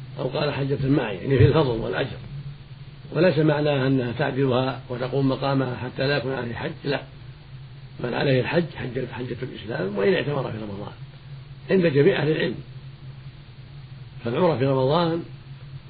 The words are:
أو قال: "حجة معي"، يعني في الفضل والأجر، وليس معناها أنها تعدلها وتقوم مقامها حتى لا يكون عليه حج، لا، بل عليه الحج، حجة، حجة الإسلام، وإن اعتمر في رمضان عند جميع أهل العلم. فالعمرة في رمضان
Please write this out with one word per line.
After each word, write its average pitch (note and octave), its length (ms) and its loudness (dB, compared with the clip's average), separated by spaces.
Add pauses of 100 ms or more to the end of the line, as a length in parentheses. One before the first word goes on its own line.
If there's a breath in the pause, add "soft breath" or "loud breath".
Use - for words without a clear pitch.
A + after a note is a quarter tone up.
(180)
أو C#3 100 -2
قال: D3 240 -2
"حجة C3+ 360 0
معي"، B2 280 2
يعني C3 220 2
في - 80 10
الفضل B2+ 340 4
والأجر، B2+ 360 -2 (960)
وليس D#3+ 260 4
معناها D3 480 4
أنها B2+ 320 2
تعدلها C3 680 2
وتقوم B2+ 400 0
مقامها C3+ 480 0
حتى B2 300 -4
لا C#3+ 100 2
يكون C3+ 160 -2
عليه A#2+ 220 -4
حج، C#3 160 -6 (140)
لا، C3+ 180 -2 (1000)
بل A#2+ 120 -2
عليه C3+ 260 4
الحج، E3 240 2 (120)
حجة، B2 360 -4
حجة A#2+ 300 -6
الإسلام، D#3 560 -6
وإن G3 160 4
اعتمر C3 380 0
في A2+ 60 -6
رمضان G#2 340 -8 (760)
عند F3+ 160 6
جميع D3+ 360 6
أهل D3 80 4
العلم. D#3 240 0 (1700)
فالعمرة D3 320 2
في B2+ 100 4
رمضان D#3 560 4 (680)